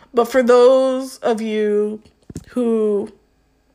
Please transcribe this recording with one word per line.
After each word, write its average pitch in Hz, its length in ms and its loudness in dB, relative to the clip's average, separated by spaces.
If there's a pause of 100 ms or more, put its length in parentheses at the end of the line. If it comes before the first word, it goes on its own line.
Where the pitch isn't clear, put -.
(140)
But 226 120 0
for 254 160 0
those 262 800 2
of 226 220 -4
you 214 600 -4 (480)
who 220 640 -2 (640)